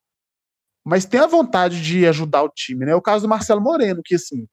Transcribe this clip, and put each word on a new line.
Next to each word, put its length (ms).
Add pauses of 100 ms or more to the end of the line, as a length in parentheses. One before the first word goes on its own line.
(840)
mas 200
tem 160
a 60
vontade 540
de 260
ajudar 360
o 60
time, 360
né? 100
O 60
caso 220
do 60
Marcelo 320
Moreno, 440
que, 120
assim, 360